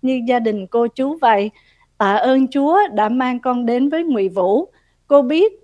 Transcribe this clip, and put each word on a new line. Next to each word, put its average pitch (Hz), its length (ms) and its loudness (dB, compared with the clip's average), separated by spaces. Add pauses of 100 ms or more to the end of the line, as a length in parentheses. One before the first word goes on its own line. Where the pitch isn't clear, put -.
như 262 260 -2
gia 247 100 2
đình 214 280 -4
cô 233 200 0
chú 269 340 -4
vậy. 214 300 2 (480)
Tạ 202 180 2
ơn 262 320 2
Chúa 285 300 0 (160)
đã 214 140 0
mang 254 320 -4
con 247 260 -4
đến 247 220 0
với 320 160 -2
Ngụy 220 240 -2
Vũ. 196 400 0 (380)
Cô 285 160 6
biết 320 300 2 (120)